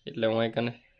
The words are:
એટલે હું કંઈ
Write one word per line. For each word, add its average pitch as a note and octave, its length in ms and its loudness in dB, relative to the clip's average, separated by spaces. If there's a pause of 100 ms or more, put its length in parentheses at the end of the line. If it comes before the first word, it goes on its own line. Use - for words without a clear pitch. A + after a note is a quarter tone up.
એટલે A2+ 200 -2
હું A2+ 260 2
કંઈ A#2+ 220 -2 (260)